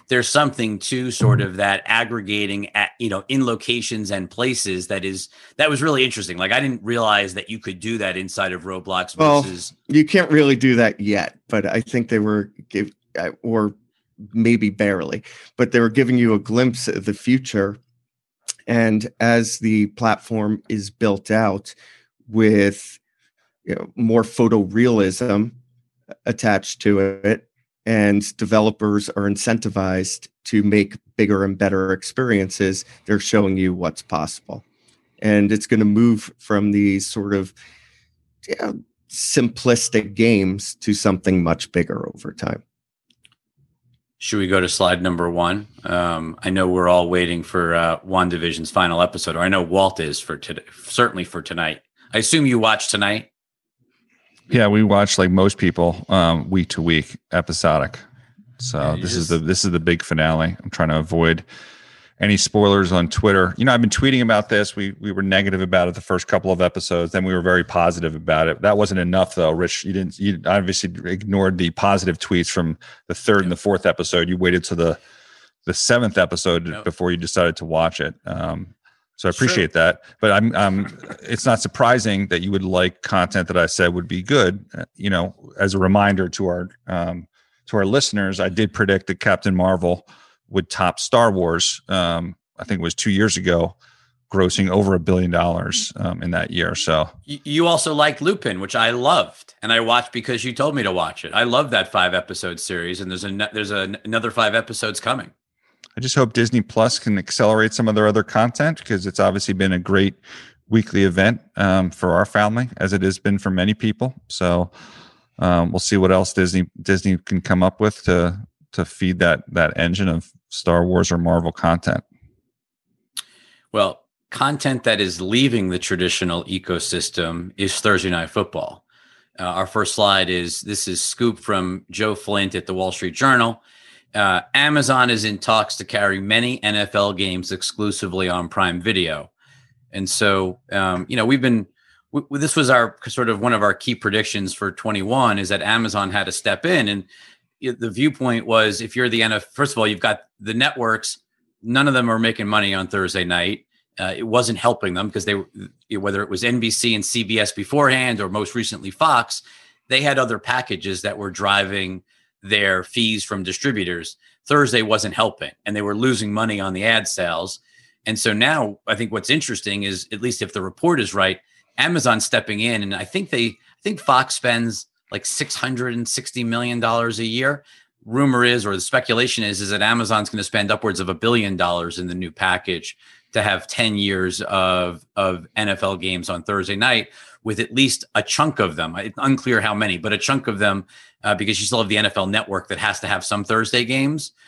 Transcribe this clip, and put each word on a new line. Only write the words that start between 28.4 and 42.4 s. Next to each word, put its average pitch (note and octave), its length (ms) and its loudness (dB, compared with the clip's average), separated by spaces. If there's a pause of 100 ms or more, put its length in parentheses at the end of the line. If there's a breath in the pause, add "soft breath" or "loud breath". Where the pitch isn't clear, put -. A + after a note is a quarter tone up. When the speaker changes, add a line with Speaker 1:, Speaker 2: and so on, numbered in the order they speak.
Speaker 2:
are - 140 -4
incentivized G2+ 1080 -2 (160)
to G#2 180 2
make G#2 360 2 (180)
bigger G2+ 260 2
and G2 160 -2
better F#2+ 320 0
experiences, F#2+ 920 -2 (220 soft breath)
they're G#2 120 2
showing G2 380 0
you F#2 180 0
what's F2 280 -6
possible. - 600 -8 (580)
And G#2 300 4
it's G#2+ 160 0
gonna A2 200 4
move A2 520 2
from G#2 320 0
these G2+ 360 2
sort G2+ 280 -4
of, F#2+ 200 -2 (920 soft breath)
you - 140 -8
know, - 200 -6 (280)
simplistic A#2 1080 0
games G2+ 640 0
to - 180 -2
something F#2+ 480 2
much E2 300 -2
bigger - 420 -2
over - 180 -14
time. - 300 -8 (1600)